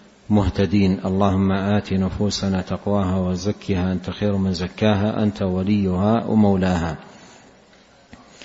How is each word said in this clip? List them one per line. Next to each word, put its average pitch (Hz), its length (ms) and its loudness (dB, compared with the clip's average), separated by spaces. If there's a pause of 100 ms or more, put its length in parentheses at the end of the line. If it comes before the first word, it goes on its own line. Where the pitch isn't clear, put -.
(300)
مهتدين. 98 760 2
اللهم 95 460 2
آت 98 420 0
نفوسنا 95 680 -2
تقواها 95 580 -2
وزكها 92 720 -2
أنت 90 180 -4
خير 101 280 -2
من 95 160 0
زكاها 104 680 0
أنت 104 180 -2
وليها 98 840 0
ومولاها. 98 720 2 (1500)